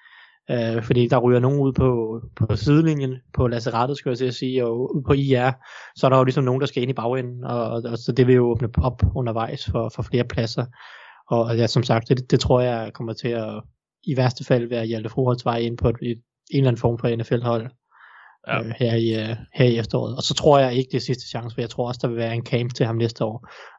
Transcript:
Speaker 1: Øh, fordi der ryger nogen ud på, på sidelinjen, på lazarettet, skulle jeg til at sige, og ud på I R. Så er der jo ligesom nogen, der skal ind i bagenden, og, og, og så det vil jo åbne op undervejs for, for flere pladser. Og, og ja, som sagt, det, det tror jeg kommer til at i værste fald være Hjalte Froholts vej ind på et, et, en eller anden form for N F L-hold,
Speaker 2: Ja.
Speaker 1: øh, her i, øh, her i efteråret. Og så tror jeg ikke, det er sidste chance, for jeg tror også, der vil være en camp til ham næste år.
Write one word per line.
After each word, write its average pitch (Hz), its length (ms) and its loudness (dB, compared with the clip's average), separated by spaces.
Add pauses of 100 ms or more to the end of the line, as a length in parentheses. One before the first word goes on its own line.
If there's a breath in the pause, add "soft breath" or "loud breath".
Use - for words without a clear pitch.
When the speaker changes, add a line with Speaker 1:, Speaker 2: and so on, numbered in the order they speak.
(520 soft breath)
Speaker 1:
Øh, 117 320 -2
fordi 120 240 4
der 135 100 4
ryger 123 220 6
nogen 139 200 2
ud 135 140 2
på, 117 480 0 (140)
på - 200 0
sidelinjen, 147 600 2 (180)
på 127 140 2
lazarettet, 120 500 -2
skulle 139 140 -4
jeg 120 60 -2
til 127 80 -2
at 120 100 -2
sige, 127 300 -2
og 117 300 -2
ud 139 120 -2
på 147 60 4
I 139 240 4
R. 127 140 2 (440 loud breath)
Så - 100 0
er 135 40 6
der 131 80 6
jo 131 60 6
ligesom 131 200 2
nogen, 127 180 0
der 143 60 -2
skal 131 140 -4
ind 123 100 -2
i - 20 -4
bagenden, 123 500 -4
og, 120 280 -4
og, 117 140 -4
og 117 120 -6
så - 140 -6
det 123 160 4
vil 127 80 8
jo 120 160 4
åbne 113 180 -2 (140)
op - 180 -2 (140)
undervejs 117 560 -4
for, 113 240 -2
for - 80 -6
flere 120 200 0
pladser. 120 420 -4 (640 loud breath)
Og, 120 140 2
og 117 140 0
ja, 117 100 4
som 120 160 2
sagt, 113 260 0
det, 127 220 2
det 143 80 4
tror 127 220 2
jeg 113 320 -2
kommer 113 200 -8
til 123 140 -8
at 110 340 -6 (420)
i 139 140 -2
værste 127 280 0
fald 120 240 0
være 117 160 -2
Hjalte 110 240 -4
Froholts 123 360 0
vej 117 120 0
ind 117 200 -2
på 123 120 2
et, 117 120 0
et, 123 100 -6
en 117 100 -8 (300)
eller 135 160 2
anden 117 140 2
form 117 180 0
for 117 160 0
N 113 100 -4
F - 60 -4
L-hold, 117 380 -2 (760 loud breath)
Speaker 2:
Ja. 113 160 -2
Speaker 1:
øh, 113 160 -8
her 117 160 0
i, 113 340 0
øh, 113 60 -6 (180)
her 127 120 2
i 120 120 4
efteråret. 117 400 -4
Og - 60 -6
så - 100 -2
tror 143 260 6
jeg 127 140 2
ikke, 131 180 -2
det 131 60 -4
er 113 40 -2
sidste - 280 -6
chance, 117 260 -10
for 127 60 -6
jeg 117 80 -6
tror 123 180 -6
også, 123 160 -8
der 139 40 -2
vil 117 100 -4
være 113 180 -4
en 120 100 -6
camp 123 300 -2
til 127 100 0
ham 113 100 -2
næste 117 300 -2
år. 110 220 -8 (320 loud breath)